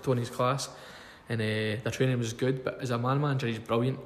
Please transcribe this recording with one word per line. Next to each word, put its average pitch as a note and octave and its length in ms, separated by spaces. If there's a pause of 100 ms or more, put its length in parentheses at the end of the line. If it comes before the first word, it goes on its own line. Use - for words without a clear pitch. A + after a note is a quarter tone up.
Tony's A#2+ 260
class, C3 400 (580)
and, A2+ 140
eh, G#2+ 420
the A#2 60
training B2+ 300
was A2+ 140
good, C3 300
but - 180
as B2+ 100
a A#2+ 80
man C3 200
manager C#3 280
he's A2+ 100
brilliant, A#2+ 480